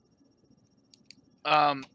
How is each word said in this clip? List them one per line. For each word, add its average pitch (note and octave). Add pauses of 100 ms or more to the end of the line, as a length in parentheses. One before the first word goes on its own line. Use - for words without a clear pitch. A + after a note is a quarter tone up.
(1400)
Um, D3 (100)